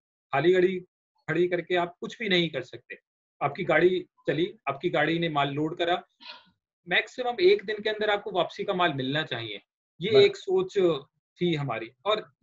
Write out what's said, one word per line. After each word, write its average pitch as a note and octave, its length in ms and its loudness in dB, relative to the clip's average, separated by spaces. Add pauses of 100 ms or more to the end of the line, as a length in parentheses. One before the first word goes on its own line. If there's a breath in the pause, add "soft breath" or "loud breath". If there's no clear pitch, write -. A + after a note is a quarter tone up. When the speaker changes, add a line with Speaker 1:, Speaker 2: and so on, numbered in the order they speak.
(340)
Speaker 1:
खाली D3+ 200 4
गाड़ी F#3 320 2 (460)
खड़ी E3+ 160 2
करके F3 280 -4
आप F3 260 -2
कुछ - 180 -12
भी A3 100 -4
नहीं F3 200 2
कर D3 120 -6
सकते। - 360 -16 (440)
आपकी D3+ 220 -4
गाड़ी E3 420 2 (220)
चली, E3 400 -2
आपकी C#3 220 -4
गाड़ी D#3 300 0
ने E3+ 100 -2
माल C#3+ 200 0
लोड D3+ 280 -4
करा, F3 260 -2 (840 loud breath)
मैक्सिमम A#3+ 520 -4
एक G3 240 6
दिन G#3+ 160 -6
के A3 80 -2
अंदर G#3+ 200 -2
आपको G#3 220 -2
वापसी F#3 320 -2
का G3 100 -4
माल F3 200 2
मिलना C3+ 300 -2
चाहिए। A2+ 380 -8 (400)
ये C4 80 -4
Speaker 2:
बस। G4+ 160 8
Speaker 1:
एक G4+ 120 2
सोच F#4+ 400 -2 (640)
थी E3+ 140 0
हमारी। A#2+ 360 -6 (140)
और G#3 260 -2 (120)